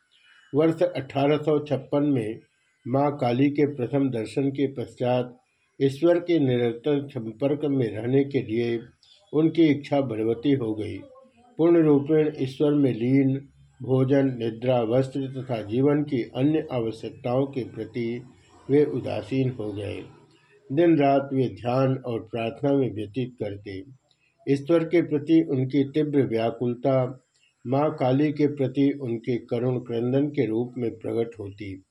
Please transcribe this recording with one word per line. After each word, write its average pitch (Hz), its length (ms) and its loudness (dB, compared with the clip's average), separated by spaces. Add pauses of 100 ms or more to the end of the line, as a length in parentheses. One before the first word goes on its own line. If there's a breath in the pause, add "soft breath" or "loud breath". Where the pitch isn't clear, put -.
(540 soft breath)
वर्ष 160 280 4
अठारह 143 540 0
सौ 147 220 2
छप्पन 143 440 -2
में 123 380 -2 (480)
माँ 143 320 0
काली 131 300 2
के 143 160 2
प्रथम 135 440 -2
दर्शन 117 400 -2
के 135 160 -2
पश्चात 123 720 -4 (440)
ईश्वर 156 360 2
के 170 200 0
निरंतर 131 720 0
संपर्क 139 560 -4
में 135 260 0
रहने 120 340 0
के 139 180 -2
लिए 117 380 -2 (520 soft breath)
उनकी 160 340 4
इच्छा 143 340 2
बलवती 113 520 0
हो 110 220 -2
गई। 101 240 -8 (600)
पूर्ण 170 240 6
रूपेण 151 560 4
ईश्वर 147 340 0
में 139 200 2
लीन, 135 560 0 (340)
भोजन, 131 560 2
निद्रा, 117 440 0
वस्त्र 131 380 0
तथा 131 420 -6
जीवन 135 400 2
की 143 200 -2
अन्य 151 500 -2
आवश्यकताओं 120 720 -2
के 131 180 -8
प्रति 113 580 -8 (480 soft breath)
वे 147 140 6
उदासीन 120 680 -2
हो 104 220 -8
गए। 95 320 -8 (680 soft breath)
दिन 165 240 4
रात 139 360 4
वे 131 160 0
ध्यान 127 480 0
और 120 240 -6
प्रार्थना 117 520 -2
में 127 220 0
व्यतीत 123 480 -6
करते। 101 580 -10 (480)
ईश्वर 160 340 2
के 165 180 2
प्रति 147 480 2
उनकी 131 340 0
तीव्र 143 380 0
व्याकुलता 123 1000 -2 (420)
माँ 147 280 0
काली 143 380 2
के 147 140 0
प्रति 139 560 0
उनके 117 340 -4
करुण 123 420 -2
क्रंदन 123 500 -2
के 131 180 0
रूप 120 320 -2
में 113 200 -4
प्रकट 113 400 -4
होती। 98 520 -12